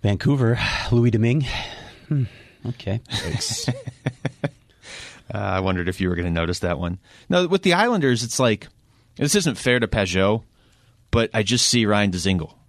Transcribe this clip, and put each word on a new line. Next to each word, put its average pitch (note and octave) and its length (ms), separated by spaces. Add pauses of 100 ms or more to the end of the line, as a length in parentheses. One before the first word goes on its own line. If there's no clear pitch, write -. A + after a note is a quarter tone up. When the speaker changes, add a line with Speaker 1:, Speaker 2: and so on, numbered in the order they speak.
Speaker 1:
Vancouver, A#2+ 560 (160)
<sighs> - 160
Louis A#2+ 200
Domingue. A#2+ 340 (640)
Hmm, C#3+ 140 (440)
okay. A2 420
Speaker 2:
It's - 640
Speaker 3:
<laughs> - 60 (1500)
Uh, G#2 40
I G2 240
wondered F#2 260
if F2+ 140
you F#2 80
were F2 60
gonna F2 140
notice E2+ 300
that E2+ 180
one. F2 220 (300)
No, F3+ 180
with F#3 160
the F3 100
Islanders, F3 500
it's - 160
like, A#2 280 (480)
this C#3+ 200
isn't D#3+ 220
fair B2 220
to A2+ 80
Peugeot, G2 560 (680)
but A2+ 240
I A2+ 100
just A#2 260
see A#2+ 160
Ryan G#2 260
Dzingel. F2 420 (160)